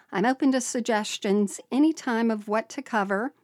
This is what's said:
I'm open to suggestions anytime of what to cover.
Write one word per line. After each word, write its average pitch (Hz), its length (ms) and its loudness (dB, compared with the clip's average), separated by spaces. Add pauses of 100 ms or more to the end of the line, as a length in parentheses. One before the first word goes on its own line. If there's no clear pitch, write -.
(120)
I'm 185 140 0
open 262 260 2
to 262 80 2
suggestions 214 1000 -2 (100)
anytime 247 580 2
of 208 200 -4
what 220 200 0
to - 120 -10
cover. 208 520 -2 (100)